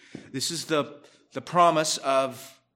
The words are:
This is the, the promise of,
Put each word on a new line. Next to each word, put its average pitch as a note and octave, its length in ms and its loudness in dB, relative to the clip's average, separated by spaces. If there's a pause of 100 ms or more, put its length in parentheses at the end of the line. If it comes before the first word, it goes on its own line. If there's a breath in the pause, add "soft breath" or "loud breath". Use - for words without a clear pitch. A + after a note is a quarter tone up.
(320 loud breath)
This C3+ 180 -4
is D#3 160 -8
the, D3+ 360 -2 (320 soft breath)
the C3+ 80 -10
promise D#3+ 560 4
of, C3+ 600 -2 (180)